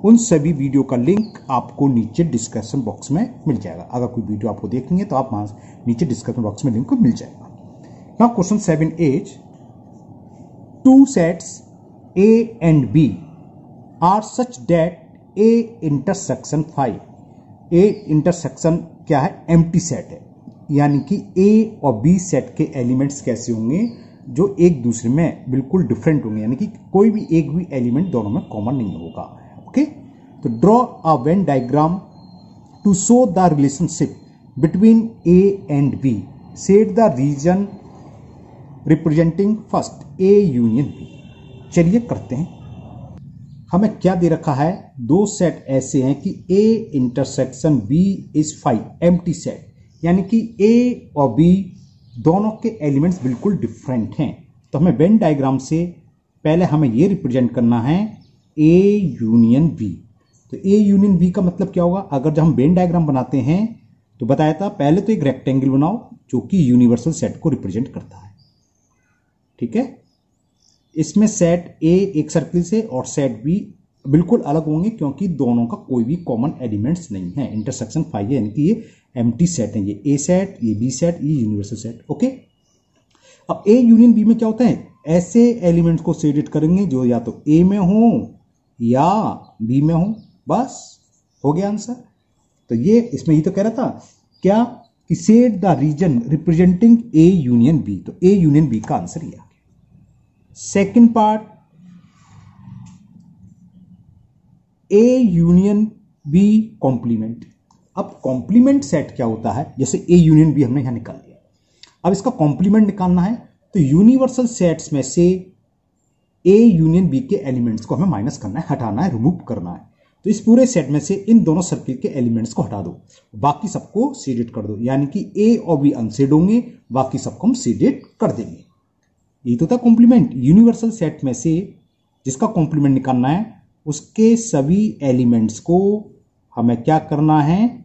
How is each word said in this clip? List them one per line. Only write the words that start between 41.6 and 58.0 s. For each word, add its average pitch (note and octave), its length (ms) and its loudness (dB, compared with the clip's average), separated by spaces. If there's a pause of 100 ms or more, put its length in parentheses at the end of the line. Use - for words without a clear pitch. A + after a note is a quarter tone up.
चलिए F3 280 2
करते B2 360 -8
हैं। D#3+ 100 -6 (1300)
हमें G#3 260 2
क्या F#3 160 0
दे F3 140 0
रखा D#3+ 260 -2
है? D#3 460 -4
दो D3 260 0
सेट - 420 -4
ऐसे C3+ 340 -2
हैं C#3 180 0
कि - 100 -8 (200)
A G#3+ 480 0
intersection C3 840 -2 (100)
B D#3+ 120 2 (340)
is D3+ 160 -2 (100)
phi, A#2+ 160 0 (240)
empty F3 300 0
set, - 400 -10 (300)
यानी F3+ 200 0
कि A3+ 160 -2 (220)
ए A#3+ 560 2
और C3+ 180 0
B E3 180 4 (640)
दोनों E3+ 360 0 (120)
के A3 200 -6
एलिमेंट्स D3+ 400 -2
बिल्कुल C3 360 -4
डिफरेंट A2 600 -8
हैं। C#3 140 -4 (400)
तो - 60 -4
हमें D#3 200 2
वेन G3 200 4
डायग्राम C3+ 400 0
से D#3+ 260 -4 (600)
पहले E3 200 2
हमें D3+ 240 0
ये B2+ 200 2
रिप्रेजेंट B2 460 -2
करना A#2+ 280 0
है D#3+ 200 0 (540)